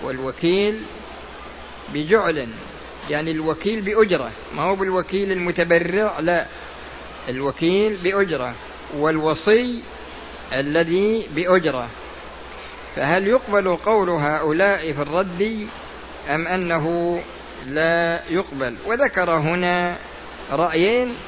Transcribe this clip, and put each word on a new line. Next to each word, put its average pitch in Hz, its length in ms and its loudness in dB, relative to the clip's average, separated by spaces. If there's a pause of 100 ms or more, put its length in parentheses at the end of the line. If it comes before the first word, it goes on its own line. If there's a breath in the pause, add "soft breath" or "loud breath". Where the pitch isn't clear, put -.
والوكيل 170 760 0 (1120)
بجعل، 156 560 2 (600)
يعني 151 220 0
الوكيل 160 500 0
بأجرة، 190 500 4 (240)
ما 147 80 0
هو 185 120 4
بالوكيل 190 560 0
المتبرع، 175 880 2
لا، 165 260 2 (840)
الوكيل 170 680 0
بأجرة 175 560 0 (440)
والوصي 160 840 2 (720)
الذي 165 840 2
بأجرة، 160 540 2 (1040)
فهل 165 320 2
يقبل 202 480 4
قول 202 340 4
هؤلاء 156 840 2
في 139 80 -2
الرد 190 680 0 (600)
أم 156 180 0
أنه 170 760 0 (440)
لا 165 640 2
يقبل؟ 139 460 -2 (100)
وذكر 208 460 2
هنا 175 680 2 (540)
رأيين 180 640 2 (120)